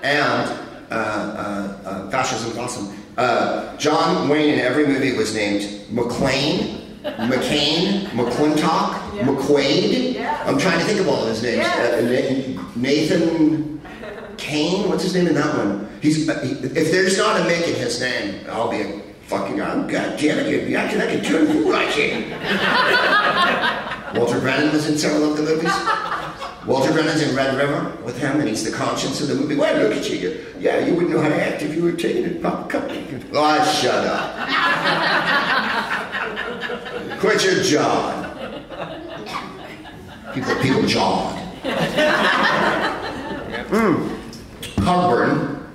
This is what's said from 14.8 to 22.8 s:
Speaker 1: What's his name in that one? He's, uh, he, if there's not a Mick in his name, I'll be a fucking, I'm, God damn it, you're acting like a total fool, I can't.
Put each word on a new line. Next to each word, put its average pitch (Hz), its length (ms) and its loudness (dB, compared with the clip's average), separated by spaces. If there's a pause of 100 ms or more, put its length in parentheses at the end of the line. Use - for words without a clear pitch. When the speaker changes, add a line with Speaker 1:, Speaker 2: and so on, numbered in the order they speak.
Speaker 1:
What's 160 160 0
his 180 100 0
name 175 140 4
in 151 80 4
that 147 220 2
one? 101 320 -2 (120)
He's, 151 280 2
uh, - 100 -2
he, 127 120 -4
if 131 380 0
there's 190 280 4
not 208 200 2
a 180 60 2
Mick 170 240 2
in 147 80 0
his 120 240 -2
name, 117 500 -4
I'll - 220 -2
be 104 100 -4
a 98 200 -6 (240)
fucking, 98 360 -4
I'm, - 260 -2
God - 300 -2
damn 147 220 2
it, - 300 0
you're - 100 0
acting - 200 0
like 226 100 0
a - 120 0
total - 260 4
fool, - 280 4
I - 120 2
can't. - 440 -2 (1900)